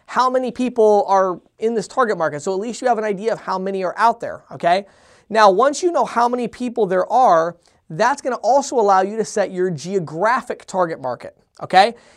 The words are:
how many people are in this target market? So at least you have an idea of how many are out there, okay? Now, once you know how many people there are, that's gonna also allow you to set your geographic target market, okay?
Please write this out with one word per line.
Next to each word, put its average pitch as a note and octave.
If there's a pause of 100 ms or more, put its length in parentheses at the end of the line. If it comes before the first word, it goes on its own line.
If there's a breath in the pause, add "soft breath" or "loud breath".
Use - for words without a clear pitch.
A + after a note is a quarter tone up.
how B3+
many B3+
people A3
are F#3+ (180)
in A3
this A3
target G#3+
market? D#3+
So F#3+
at F#3
least A3
you B3+
have A#3
an A3
idea G#3
of D#3+
how F#3+
many F#3+
are F3+
out A3+
there, G2+
okay? F3 (460 soft breath)
Now, G#3
once C4
you F4
know C4+
how A#3
many B3
people A#3+
there F#3
are, F3 (320 soft breath)
that's A3+
gonna B3
also B3+
allow G3
you G3+
to G#3+
set G3
your F#3
geographic F3+
target F3
market, B2 (240)
okay? G3 (220 soft breath)